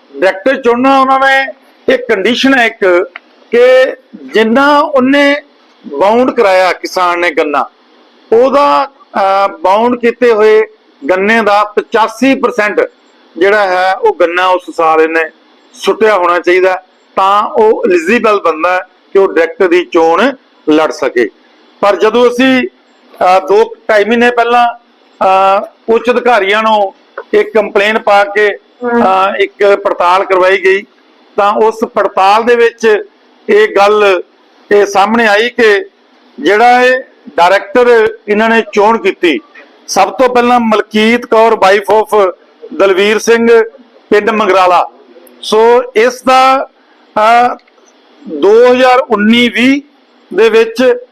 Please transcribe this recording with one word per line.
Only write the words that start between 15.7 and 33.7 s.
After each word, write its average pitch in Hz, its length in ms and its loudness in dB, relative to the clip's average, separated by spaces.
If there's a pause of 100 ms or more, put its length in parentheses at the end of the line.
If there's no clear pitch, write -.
ਸੁੱਟਿਆ 214 420 -2
ਹੋਣਾ 175 240 0
ਚਾਹੀਦਾ, 180 440 0 (320)
ਤਾਂ 196 280 0
ਉਹ 226 440 0
ਐਲੀਜੀਬਲ 202 540 0
ਬਣਦਾ 165 320 -2
ਹੈ 185 60 -2 (340)
ਕਿ 196 60 2
ਉਹ 185 140 0
ਡਾਇਰੈਕਟਰ 165 340 0
ਦੀ 175 240 0
ਚੋਣ 170 400 0 (380)
ਲੜ 151 220 0
ਸਕੇ। 120 380 -4 (460)
ਪਰ 202 200 0
ਜਦੋਂ 220 340 0
ਅਸੀਂ, 254 380 0 (580)
ਅਹ, 185 220 2
ਦੋ 220 280 0 (140)
ਢਾਈ 208 160 2
ਮਹੀਨੇ 240 260 0
ਪਹਿਲਾਂ, 240 360 0 (580)
ਅਹ, 196 400 0 (240)
ਉੱਚ 226 200 0
ਅਧਿਕਾਰੀਆਂ 220 540 0
ਨੂੰ 214 300 -2 (400)
ਇੱਕ 208 200 -2
ਕੰਪਲੇਨ 214 460 -2
ਪਾ 202 240 2
ਕੇ, 208 320 -2
ਅਹ, 214 840 -2
ਇੱਕ 202 360 0
ਪੜਤਾਲ 185 480 0
ਕਰਵਾਈ 185 340 0
ਗਈ, 190 240 0 (540)
ਤਾਂ 208 180 0
ਉਸ 220 220 -2 (180)
ਪੜਤਾਲ 196 500 0
ਦੇ 240 120 0
ਵਿੱਚ 226 480 0 (460)
ਇਹ 214 180 2 (100)